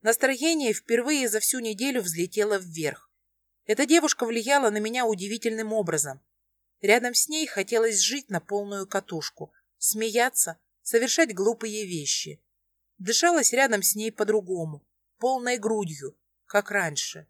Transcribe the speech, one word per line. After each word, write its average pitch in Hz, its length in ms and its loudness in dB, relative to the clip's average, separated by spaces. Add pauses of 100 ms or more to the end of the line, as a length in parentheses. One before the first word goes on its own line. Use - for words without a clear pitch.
Настроение 285 680 2
впервые 240 560 0
за 214 120 0
всю - 180 0
неделю 233 420 -2
взлетело 180 580 0
вверх. 160 520 -8 (540)
Эта 262 220 2
девушка 311 380 4
влияла 233 460 2
на 208 80 -2
меня 233 260 -2
удивительным 220 680 -2
образом. 156 480 -2 (600)
Рядом 240 340 4
с - 140 2
ней 311 180 -2
хотелось 220 540 0
жить 262 300 -2
на 175 100 -2
полную 202 460 -6
катушку, - 640 -8 (260)
смеяться, 220 800 0 (240)
совершать 240 520 0
глупые 214 520 -2
вещи. 156 540 -6 (580)
Дышалось 285 540 2
рядом 240 300 4
с - 120 0
ней 220 180 -4
по-другому, 185 760 -2 (320)
полной 247 400 0
грудью, 190 580 -4 (300)
как 202 240 0
раньше. 160 600 -4